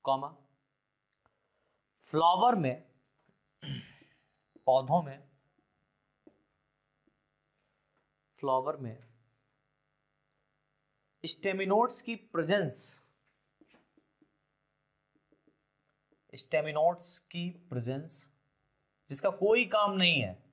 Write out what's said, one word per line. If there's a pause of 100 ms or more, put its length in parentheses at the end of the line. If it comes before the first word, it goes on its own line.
comma, (1700)
flower
में, (1800)
पौधों
में, (3250)
flower
में (2250)
staminodes
की
presence, (3250)
staminodes
की (200)
presence (840)
जिसका
कोई
काम
नहीं
है (200)